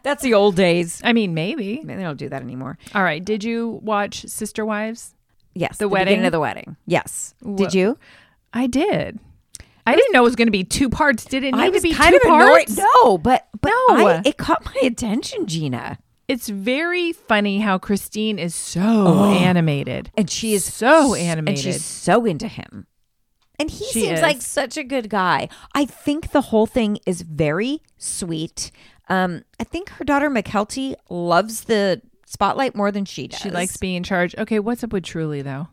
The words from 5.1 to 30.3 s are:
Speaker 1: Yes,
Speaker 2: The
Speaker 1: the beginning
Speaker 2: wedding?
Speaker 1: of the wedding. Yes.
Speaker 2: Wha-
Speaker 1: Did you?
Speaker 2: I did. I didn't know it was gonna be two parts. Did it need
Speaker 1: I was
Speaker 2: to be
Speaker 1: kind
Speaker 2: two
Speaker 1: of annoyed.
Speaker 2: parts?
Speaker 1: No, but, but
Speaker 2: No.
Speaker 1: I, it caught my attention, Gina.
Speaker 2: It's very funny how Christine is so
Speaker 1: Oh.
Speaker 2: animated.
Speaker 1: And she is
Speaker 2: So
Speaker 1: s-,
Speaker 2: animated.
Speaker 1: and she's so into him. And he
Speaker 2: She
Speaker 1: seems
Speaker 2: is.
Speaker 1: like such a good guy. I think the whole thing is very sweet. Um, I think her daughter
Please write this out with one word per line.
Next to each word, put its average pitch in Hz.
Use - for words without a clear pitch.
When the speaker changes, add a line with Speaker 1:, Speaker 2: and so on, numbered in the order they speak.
Speaker 1:
Yes, -
Speaker 2:
The 208
Speaker 1:
the 196
beginning 190
Speaker 2:
wedding? 185
Speaker 1:
of 170
the 165
wedding. 131
Yes. -
Speaker 2:
Wha- 202
Speaker 1:
Did 190
you? 196
Speaker 2:
I 247
did. 285
I 254
didn't 480
know 254
it 247
was 240
gonna 233
be 190
two 262
parts. 277
Did 262
it 262
need 262
Speaker 1:
I 381
was 370
Speaker 2:
to 339
be 320
Speaker 1:
kind 320
Speaker 2:
two 466
Speaker 1:
of 320
annoyed. 339
Speaker 2:
parts? -
Speaker 1:
No, 381
but, 240
but -
Speaker 2:
No. 480
Speaker 1:
I, 165
it 294
caught -
my -
attention, 247
Gina. 147
Speaker 2:
It's 254
very 320
funny 208
how 202
Christine 208
is 165
so -
Speaker 1:
Oh. 202
Speaker 2:
animated. 165
Speaker 1:
And 190
she 220
is 185
Speaker 2:
So 277
Speaker 1:
s-, 151
Speaker 2:
animated. 160
Speaker 1:
and 180
she's 143
so -
into 208
him. -
And 311
he -
Speaker 2:
She 453
Speaker 1:
seems 330
Speaker 2:
is. -
Speaker 1:
like 294
such 269
a 302
good 240
guy. 185
I 277
think -
the 285
whole 220
thing 214
is 180
very 165
sweet. -
Um, 185
I 226
think 349
her -
daughter 285